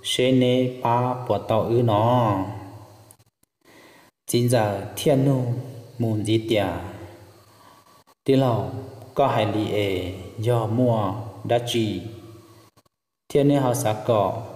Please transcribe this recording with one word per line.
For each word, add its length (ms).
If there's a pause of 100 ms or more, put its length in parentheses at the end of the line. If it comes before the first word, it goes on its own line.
Xê 300
nê 380 (120)
ba 320 (140)
bỏ 100
tàu 240
ư 200
nó. 560 (1900)
Chính 220
giờ 480
thiên 280
nu 300 (440)
mùn 260
dì 240
tìa. 180 (1600)
Tì 120
lầu 340 (440)
có 120
hai 260
lì 180
ế 440 (240)
do 280
mua 480 (300)
đã 220
chỉ. 360 (1300)
Thiên 200
nê 80
họ 180
xá 180 (140)
cọ 360 (140)